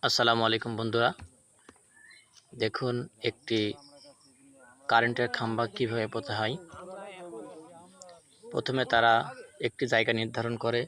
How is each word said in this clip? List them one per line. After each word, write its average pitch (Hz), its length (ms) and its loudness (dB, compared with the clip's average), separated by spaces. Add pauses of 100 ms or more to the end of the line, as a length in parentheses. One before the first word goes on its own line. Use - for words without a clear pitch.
আসসালামু 117 400 4
আলাইকুম 113 320 0
বন্ধুরা, 117 300 2 (1400)
দেখুন 120 420 -2 (340)
একটি 110 300 -2 (1300)
কারেন্টের 117 460 4
খাম্বা 113 280 0 (100)
কিভাবে 117 380 0
পোঁতা 113 260 -6
হয়। 110 160 0 (1900)
প্রথমে 131 400 -2 (100)
তারা 117 200 6 (540)
একটি - 160 -4 (100)
জায়গা 113 260 4
নির্ধারণ 117 440 -4
করে 117 240 0